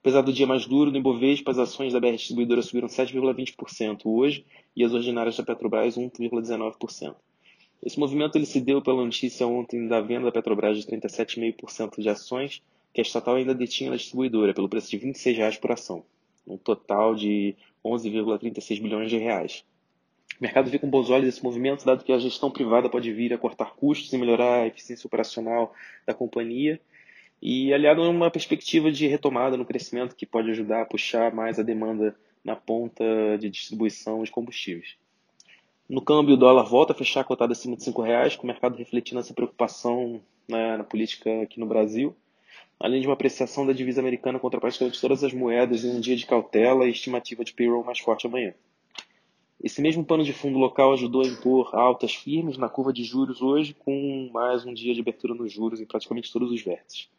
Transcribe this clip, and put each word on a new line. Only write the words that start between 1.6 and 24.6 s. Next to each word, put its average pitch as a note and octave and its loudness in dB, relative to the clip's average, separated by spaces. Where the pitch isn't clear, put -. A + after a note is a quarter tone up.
da B2 2
B A#2+ 2
R A#2 2
Distribuidora A#2+ 0
subiram A#2+ -4
sete B2+ -2
vírgula C3 0
vinte B2+ -8
por - -14
cento G#2+ -6
hoje C3+ 0
e A#2+ 2
as A#2 2
ordinárias A#2+ -2
da A#2+ -6
Petrobras A2+ -2
um B2 -4
vírgula A#2 -4
dezenove A2+ -6
por - -10
cento. - -12
Esse - -8
movimento D3 0
ele D3 0
se - 0
deu C3+ 2
pela C3 2
notícia A#2+ -2
ontem A#2+ -2
da A2+ 2
venda A#2+ -2
da A#2+ 2
Petrobras G#2+ 0
de G#2 -8
trinta G#2+ -6
e - -4
sete - -4
e A#2 -8
meio A2+ -2
por - -14
cento G#2+ -8
de G#2+ 0
ações B2+ -6
que A#2+ 0
a - 2
estatal A#2+ 0
ainda C3 0
detinha B2+ -4
na B2 -4
distribuidora, A2+ 0
pelo G2 -2
preço G#2+ -4
de G#2 -6
vinte C3 -6
e - -20
seis B2 0
reais A2 0
por A#2+ -2
ação, F2+ -8
um G2 -12
total G#2+ 0
de G#2 -2
onze A2+ -4
vírgula G#2+ -2
trinta A2 -8
e - -16
seis G#2+ -6
bilhões A2 -4
de A#2 0
reais. A2 -4
O - -6
mercado B2+ 2
vê C#3 0
com C#3+ -2
bons B2+ 2
olhos C3 4
esse - -6
movimento, B2+ -2
dado C3 4
que C3+ 0
a B2+ 4
gestão C3 -2
privada B2 2
pode A#2+ -2
vir A#2 -2
a A#2 -6
cortar - -4
custos D3 0
e C3+ -2
melhorar B2 4